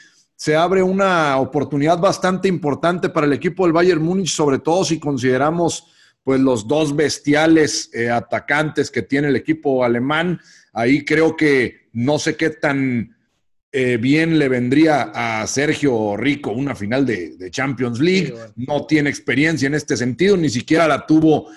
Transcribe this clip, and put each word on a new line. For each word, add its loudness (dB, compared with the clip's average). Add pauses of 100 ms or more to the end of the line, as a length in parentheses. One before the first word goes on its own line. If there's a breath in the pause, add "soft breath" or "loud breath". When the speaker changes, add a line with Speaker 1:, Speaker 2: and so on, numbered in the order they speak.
(360 loud breath)
Speaker 1:
se -2
abre 2
una 2
oportunidad 0
bastante 0
importante -2
para 0
el 2
equipo -2
del 2
Bayern 2
Múnich, -2
sobre 0
todo 0
si -2
consideramos, -2 (300 soft breath)
pues, 2
los 0
dos 0
bestiales, 2
eh, -2
atacantes -2
que -4
tiene -2
el 2
equipo 0
alemán. -2 (320 soft breath)
Ahí 0
creo 2
que 0
no 0
sé -2
qué -2
tan, -2 (560)
eh, 0
bien 2
le 2
vendría 2
a -4
Sergio -2
Rico -4
una -6
final -2
de, -6
de -14
Champions -4
League. 2
Speaker 2:
Sí, -10
bueno. -18
Speaker 1:
No -4
tiene 0
experiencia -2
en -2
este -4
sentido, 0
ni 0
siquiera 2
la -2
tuvo 4